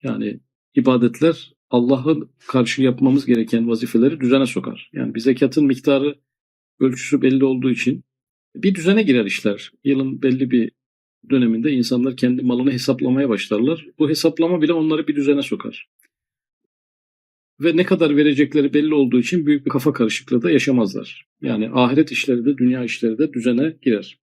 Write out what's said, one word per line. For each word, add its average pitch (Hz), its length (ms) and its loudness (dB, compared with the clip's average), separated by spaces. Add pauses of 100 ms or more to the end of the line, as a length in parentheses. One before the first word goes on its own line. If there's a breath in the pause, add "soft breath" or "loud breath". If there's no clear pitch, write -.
Yani 110 360 -6 (360)
ibadetler 127 760 0 (160)
Allah'ın 131 600 0 (160)
karşı 127 340 0
yapmamız 131 440 2
gereken 117 440 0
vazifeleri 120 500 0
düzene 135 260 2
sokar. - 480 -8
Yani 123 220 -6
bir 117 40 -4
zekatın 131 460 2
miktarı, 139 540 0 (600)
ölçüsü 131 420 0
belli 135 240 2
olduğu 131 260 0
için - 320 -2 (520)
bir 196 200 0
düzene 190 280 2
girer 123 220 2
işler. - 460 -4 (120)
Yılın 135 380 -2
belli 127 300 0
bir 117 200 0 (580)
döneminde 123 420 2
insanlar 127 460 -2
kendi 127 240 0
malını 127 300 0
hesaplamaya 131 580 -2
başlarlar. 113 580 -2 (120)
Bu 151 100 2
hesaplama 165 520 0
bile 156 120 2
onları 156 340 -2
bir 147 80 -2
düzene 143 260 2
sokar. - 480 -10 (1700)
Ve 160 180 0
ne 180 60 2
kadar 160 340 2
verecekleri 143 560 2
belli 151 200 2
olduğu 131 260 2
için 156 260 -2
büyük 147 200 0
bir 131 60 -4
kafa 139 220 0
karışıklığı 117 480 -2
da 113 100 0
yaşamazlar. 113 760 -2 (140)
Yani 113 320 -4
ahiret 127 380 2
işleri 120 340 -2
de 139 120 0
dünya 127 260 0
işleri 113 340 -4
de 151 160 -2
düzene 127 480 -2
girer. 104 460 -2